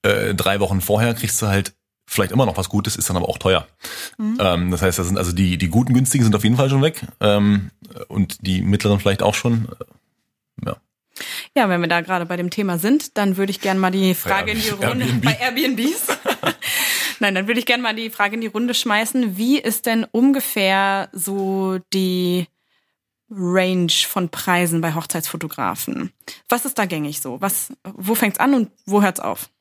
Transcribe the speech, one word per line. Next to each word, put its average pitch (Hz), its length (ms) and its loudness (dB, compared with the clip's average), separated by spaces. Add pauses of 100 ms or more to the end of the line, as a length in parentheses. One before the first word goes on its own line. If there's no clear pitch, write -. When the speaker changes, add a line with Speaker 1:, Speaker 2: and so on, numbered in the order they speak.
Speaker 1:
Äh, 101 320 2
drei 98 240 0
Wochen 95 200 0
vorher 110 360 2
kriegst - 260 -4
du 107 60 0
halt 98 260 0 (320)
vielleicht 95 260 0
immer 123 140 4
noch 95 100 -2
was 92 140 -4
Gutes, 101 260 -2
ist - 140 -4
dann 90 80 0
aber 87 100 0
auch - 120 -4
teuer. 92 280 2 (520)
Speaker 2:
Mhm. 220 200 -2
Speaker 1:
Ähm, 90 320 2
das 85 120 0
heißt, 92 160 2
da 90 40 0
sind 92 140 0
also 90 160 0
die, 90 240 2
die 82 120 0
guten, 123 260 2
günstigen 131 280 4
sind 107 120 6
auf - 80 2
jeden 113 120 4
Fall 135 140 2
schon 135 140 4
weg. 160 180 0 (180)
Ähm, 101 520 2 (380)
und - 360 -2
die 92 160 0
mittleren 101 380 2
vielleicht 98 240 0
auch 104 100 4
schon. 117 340 0 (960)
Ja. - 140 -6 (760)
Speaker 2:
Ja, 240 120 4
wenn 175 140 2
wir 170 60 0
da 170 140 2
gerade 175 260 -2
bei 180 100 -4
dem 175 140 -2
Thema 185 260 -2
sind, 233 400 0
dann 196 200 2
würde 196 120 0
ich 190 100 -6
gerne 190 200 0
mal 185 100 2
die 190 200 2
Speaker 1:
Bei 180 40 2
Speaker 2:
Frage 196 380 -2
in 220 100 -2
die 220 60 0
Speaker 1:
Airbnb. 202 200 -2
Speaker 2:
Runde, 254 180 0
Speaker 1:
Airbnb. 240 200 0
Speaker 2:
bei 220 160 4
Airbnbs. 254 640 0 (540)
<laughs> - 580 -4
Nein, 202 140 0
dann 190 140 -2
würde 233 120 0
ich 233 60 -4
gerne 247 160 2
mal 220 140 -2
die 226 160 -8
Frage 208 240 -2
in 226 60 -4
die 220 60 -4
Runde 233 280 -2
schmeißen. 220 640 0
Wie 254 200 2
ist - 300 -4
denn 226 240 0
ungefähr 196 1000 2
so 190 680 -2 (120)
die 180 560 0 (840)
Range 185 600 2 (160)
von 180 220 -2
Preisen 175 520 0
bei 160 120 0
Hochzeitsfotografen? - 1200 -6 (340)
Was 240 180 0
ist 269 120 -6
da 208 80 0
gängig 151 340 -6
so? 135 220 -8
Was, - 320 -4 (100)
wo 190 320 -4
fängt's 214 240 0
an 277 140 4
und 240 160 2 (160)
wo 202 160 2
hört's 185 180 2
auf? - 300 -6 (120)